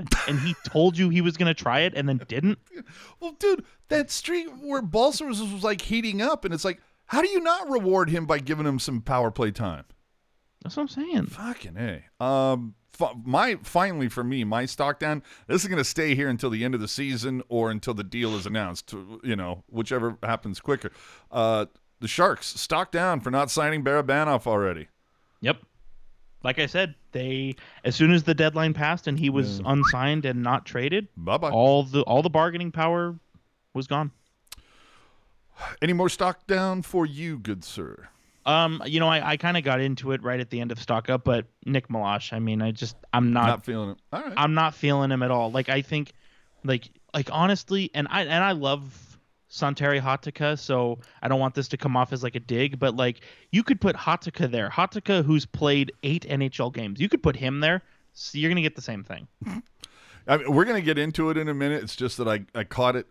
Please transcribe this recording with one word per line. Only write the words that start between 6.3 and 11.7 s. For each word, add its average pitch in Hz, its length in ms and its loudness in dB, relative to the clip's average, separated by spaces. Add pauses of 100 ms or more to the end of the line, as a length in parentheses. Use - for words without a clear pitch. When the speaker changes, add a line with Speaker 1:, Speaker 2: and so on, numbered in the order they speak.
Speaker 2:
and 170 80 -4
it's 156 120 -4
like, 185 160 -4 (260)
how 262 140 2
do 359 60 4
you 392 140 0
not 339 280 0
reward 190 400 2
him 165 160 0
by 151 140 2
giving 151 260 -2
him 135 140 0
some 123 220 -4
power 120 300 2
play 110 200 0
time? 87 320 -6 (800)
Speaker 1:
That's - 140 -12
what 294 60 -2
I'm 277 40 -2
saying. 285 400 -2
Speaker 2:
Fucking 185 500 -12